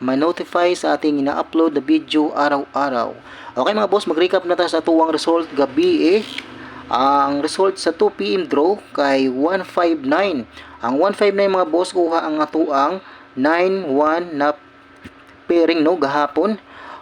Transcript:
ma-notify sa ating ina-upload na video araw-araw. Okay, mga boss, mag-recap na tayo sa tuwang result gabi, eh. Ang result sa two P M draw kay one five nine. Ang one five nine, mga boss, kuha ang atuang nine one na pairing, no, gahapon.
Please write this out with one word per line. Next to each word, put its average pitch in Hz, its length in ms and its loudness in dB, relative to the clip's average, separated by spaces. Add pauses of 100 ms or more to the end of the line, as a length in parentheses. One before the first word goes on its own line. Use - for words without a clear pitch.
ma-notify 170 760 0
sa 151 220 0
ating 147 260 0
ina-upload 160 480 0
na 139 80 -2
video 151 560 0
araw-araw. 139 800 -2 (400)
Okay, 139 160 0
mga 214 160 0
boss, 202 160 0
mag-recap 180 400 0
na 175 140 -2
tayo 175 100 0
sa 160 160 -2
tuwang 160 300 4
result 165 420 0
gabi, 151 640 2
eh. - 20 -6 (680)
Ang 139 480 2
result 185 400 0
sa 165 160 -2
two 208 160 2
P 202 240 -2
M 170 160 -2
draw 156 240 2 (160)
kay 135 400 2
one 165 320 0
five 170 400 0
nine. 156 400 0 (400)
Ang 127 160 -2
one 196 160 2
five 196 240 2
nine, 196 160 2
mga 180 160 0
boss, 180 240 0
kuha 165 320 0
ang 156 160 -2
atuang 151 560 0 (400)
nine 180 480 2
one 156 480 0
na 143 240 -2 (880)
pairing, 165 400 2
no, 175 80 4
gahapon. 147 640 0 (440)